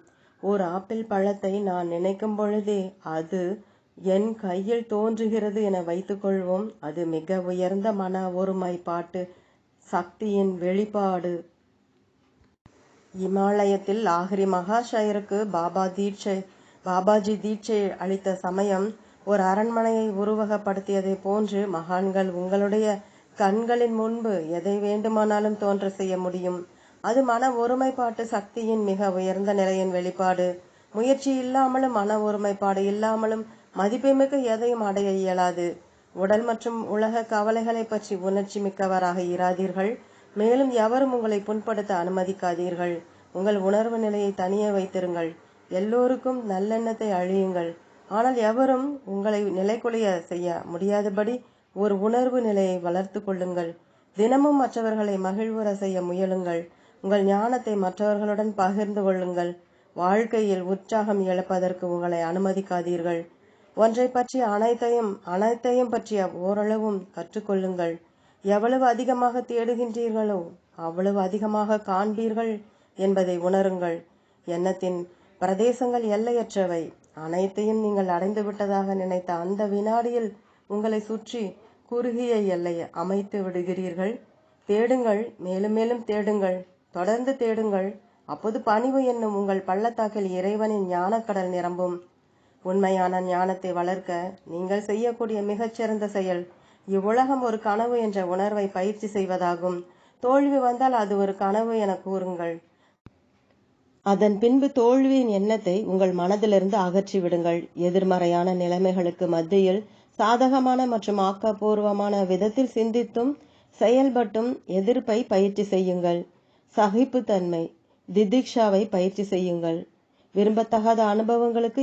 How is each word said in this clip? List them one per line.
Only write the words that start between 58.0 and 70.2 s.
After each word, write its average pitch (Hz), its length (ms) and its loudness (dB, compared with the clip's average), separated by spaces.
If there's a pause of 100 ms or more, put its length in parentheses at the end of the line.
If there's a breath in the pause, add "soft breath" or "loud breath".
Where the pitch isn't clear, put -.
பகிர்ந்து 202 480 0
கொள்ளுங்கள். 180 480 0 (460 soft breath)
வாழ்க்கையில் 202 640 0
உற்சாகம் 202 640 -2
இழப்பதற்கு 185 640 -2
உங்களை 175 360 -2
அனுமதிக்காதீர்கள். 175 960 -2 (560 soft breath)
ஒன்றை 226 320 4
பற்றி 254 340 -2
அனைத்தையும், 233 680 2 (140)
அனைத்தையும் 233 640 0
பற்றிய 220 300 -2 (200)
ஓரளவும் 208 580 0 (140)
கற்றுக்கொள்ளுங்கள். 185 800 -4 (500 soft breath)
எவ்வளவு 233 400 2
அதிகமாக 247 560 2
தேடுகின்றீர்களோ, 233 960 -2 (380)